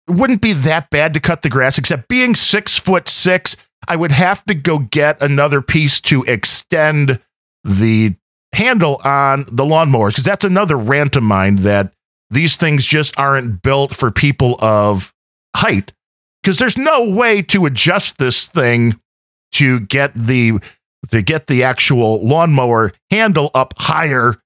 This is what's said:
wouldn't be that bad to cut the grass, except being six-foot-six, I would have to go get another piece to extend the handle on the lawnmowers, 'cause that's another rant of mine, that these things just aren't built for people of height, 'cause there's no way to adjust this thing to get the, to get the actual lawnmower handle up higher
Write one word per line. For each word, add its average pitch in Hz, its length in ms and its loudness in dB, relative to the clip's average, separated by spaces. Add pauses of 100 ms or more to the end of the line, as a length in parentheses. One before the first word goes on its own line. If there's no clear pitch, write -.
wouldn't 208 340 0
be 220 120 2
that 156 360 0
bad 151 240 0
to 156 60 -2
cut 170 220 -2
the 147 80 -2
grass, 131 280 0
except 135 300 -4
being 247 260 0
six-foot-six, - 1200 0 (300)
I 175 100 -2
would 160 160 -2
have 180 340 0
to 208 80 -2
go 156 240 -2
get 147 440 -2
another 143 400 0
piece 151 400 0
to 131 220 2
extend 143 960 0 (440)
the 107 500 2 (380)
handle 190 520 0
on 139 460 0
the 123 140 -2
lawnmowers, 143 500 2
'cause 127 100 -2
that's 196 200 -2
another 180 320 0
rant 139 400 0
of 127 60 2
mine, 98 340 2
that 98 360 0 (380)
these 147 260 0
things 147 280 0
just 151 340 -2
aren't 135 440 -2
built 139 320 0
for 123 160 -2
people 131 500 0
of 104 520 0 (440)
height, 196 360 -2 (520)
'cause 190 140 0
there's 247 200 0
no 269 300 0
way 208 340 0
to 185 240 0
adjust 170 520 -2
this 127 280 0
thing 120 540 0 (520)
to 127 280 0
get 139 340 -4
the, 117 440 0 (520)
to 113 120 0
get 156 240 -2
the 123 180 0
actual 117 640 0
lawnmower 127 680 2 (180)
handle 190 440 0
up 131 240 -2
higher 135 680 0